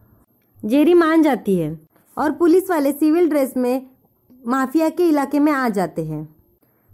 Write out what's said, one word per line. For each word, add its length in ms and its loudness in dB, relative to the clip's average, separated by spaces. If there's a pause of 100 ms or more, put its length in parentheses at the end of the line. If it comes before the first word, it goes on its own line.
(640)
जेरी 320 2
मान 280 4
जाती 360 0
है 200 -6 (380)
और 160 -2
पुलिस 380 2
वाले 220 0
सिविल 360 2
ड्रेस 280 -2
में 300 -2 (560)
माफिया 460 -2
के 200 0
इलाके 300 0
में 140 2
आ 160 -2
जाते 360 -4
हैं, 200 -10 (680)